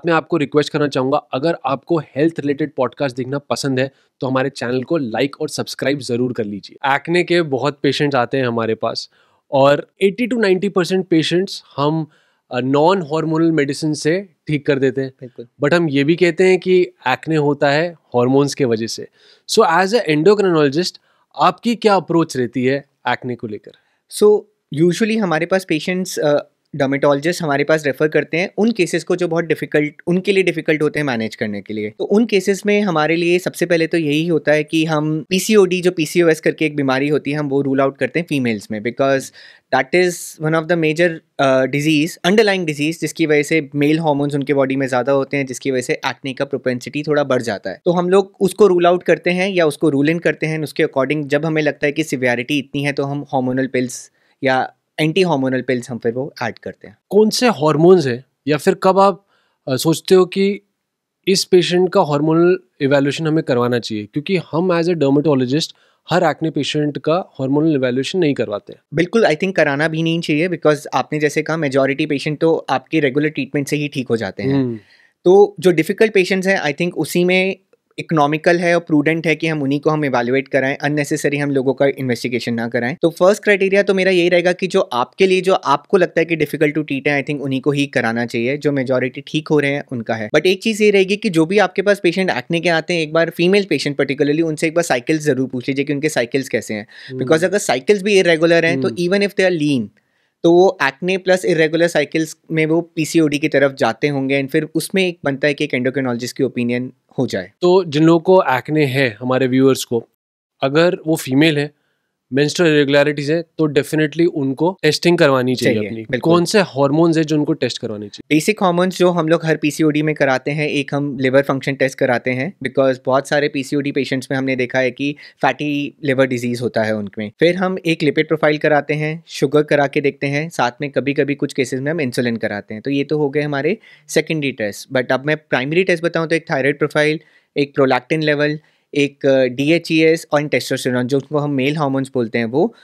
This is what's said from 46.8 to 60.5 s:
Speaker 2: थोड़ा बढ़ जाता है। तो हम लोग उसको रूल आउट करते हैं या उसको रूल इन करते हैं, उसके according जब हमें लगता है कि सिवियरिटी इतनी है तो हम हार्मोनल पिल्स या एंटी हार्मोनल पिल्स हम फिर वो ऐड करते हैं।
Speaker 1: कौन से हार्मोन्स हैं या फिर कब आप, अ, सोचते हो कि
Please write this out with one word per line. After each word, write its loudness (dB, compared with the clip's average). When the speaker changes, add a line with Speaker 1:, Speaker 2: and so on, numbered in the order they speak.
Speaker 2:
थोड़ा 0
बढ़ 0
जाता -6
है। -12
तो 2
हम 0
लोग 2
उसको 4
रूल 2
आउट 2
करते 0
हैं -2
या 2
उसको 0
रूल 0
इन 0
करते -2
हैं, -4
उसके -4
according -2
जब 0
हमें 0
लगता -2
है 0
कि -2
सिवियरिटी -2
इतनी -6
है -2
तो -4
हम -6
हार्मोनल -2
पिल्स -6
या 0
एंटी 0
हार्मोनल 0
पिल्स -4
हम -8
फिर -4
वो -6
ऐड -6
करते -16
हैं। -20
Speaker 1:
कौन 4
से 0
हार्मोन्स 4
हैं -6
या 2
फिर 0
कब 4
आप, 2
अ, -2
सोचते 2
हो 6
कि -2